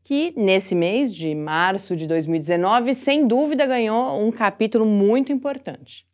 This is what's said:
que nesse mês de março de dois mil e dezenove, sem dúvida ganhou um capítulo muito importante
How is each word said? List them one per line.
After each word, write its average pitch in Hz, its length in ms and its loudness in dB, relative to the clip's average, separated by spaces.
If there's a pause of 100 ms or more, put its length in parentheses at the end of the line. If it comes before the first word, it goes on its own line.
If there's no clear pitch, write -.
que 302 320 -2
nesse 190 380 2
mês 202 400 0
de 160 220 -6
março 175 600 -2
de 160 120 -6
dois 160 180 0
mil 165 120 0
e - 20 0
dezenove, 185 540 2
sem 277 340 0
dúvida 285 380 2
ganhou 240 540 0
um 220 120 0
capítulo 220 540 0
muito 214 460 2
importante 269 840 -8